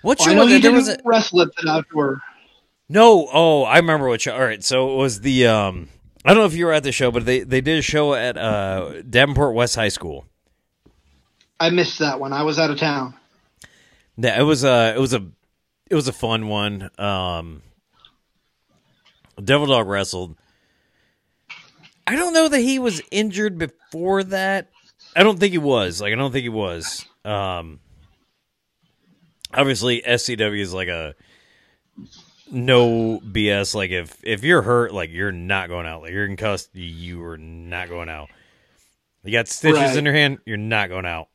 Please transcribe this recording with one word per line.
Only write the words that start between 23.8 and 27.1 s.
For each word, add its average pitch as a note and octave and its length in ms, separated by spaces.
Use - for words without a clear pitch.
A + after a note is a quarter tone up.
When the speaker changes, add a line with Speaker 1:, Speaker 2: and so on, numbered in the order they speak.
Speaker 1:
that. F#3+ 460
I F3 80
don't G3+ 160
think G3+ 120
he F3 60
was. G#2+ 440
Like, G#2 120
I - 20
don't C3+ 160
think B2+ 120
he A#2+ 60
was. F#2 560